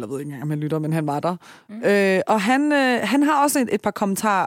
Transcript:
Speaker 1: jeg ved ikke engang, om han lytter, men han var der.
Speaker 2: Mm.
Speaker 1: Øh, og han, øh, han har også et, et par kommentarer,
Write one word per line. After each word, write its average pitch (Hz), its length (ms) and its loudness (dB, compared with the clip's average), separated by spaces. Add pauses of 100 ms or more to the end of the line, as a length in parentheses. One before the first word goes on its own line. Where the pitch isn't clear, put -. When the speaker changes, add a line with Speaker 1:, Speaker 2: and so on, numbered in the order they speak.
Speaker 1:
jeg - 20 -12
ved 135 100 -6
ikke 147 100 -8
engang, 139 140 -10
om 151 60 -4
han 151 100 -2
lytter, 151 200 -4
men 156 140 -2
han 160 140 -2
var 143 120 -2
der. 170 160 -2 (340)
Speaker 2:
Mm. 214 140 -12
Speaker 1:
Øh, 196 440 2
og 220 140 2
han, 269 300 2
øh, 262 320 2
han 254 200 2
har 285 200 2
også 294 160 2
et, 233 140 0
et 214 80 -2
par 208 100 0
kommentarer, 196 560 0